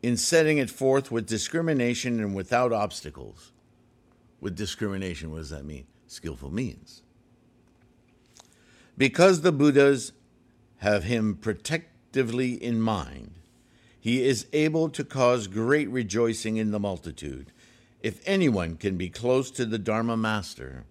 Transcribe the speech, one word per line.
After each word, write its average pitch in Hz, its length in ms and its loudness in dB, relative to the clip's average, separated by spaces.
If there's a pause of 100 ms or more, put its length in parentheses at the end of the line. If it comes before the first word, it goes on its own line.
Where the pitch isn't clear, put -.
in 120 160 0
setting 156 400 4
it 127 120 0
forth 135 420 0
with 113 160 -2
discrimination 123 920 -2
and 101 140 -2
without 120 380 0
obstacles. 71 800 -8 (880)
With 92 160 -6
discrimination, 92 760 -6
what 80 80 -10
does 76 120 -12
that 71 140 -12
mean? 71 200 -14 (220)
Skillful 69 440 -12
means. - 520 -10 (1900)
Because 165 440 6
the 175 100 4
Buddhas 139 600 6 (640)
have 101 260 2
him 107 320 0
protectively 123 1160 -4
in 113 280 -4
mind, 69 540 -4 (640)
he 123 240 0
is 123 280 2
able 156 380 2
to - 140 -8
cause 123 420 2
great 113 460 0
rejoicing 113 680 0
in 110 140 0
the 104 80 -2
multitude. 76 720 -6 (500)
If - 240 -6
anyone 110 520 0
can 95 200 -2
be 90 120 -4
close 127 420 0
to 131 160 -4
the 110 100 -4
Dharma 113 400 -2
master 92 720 -6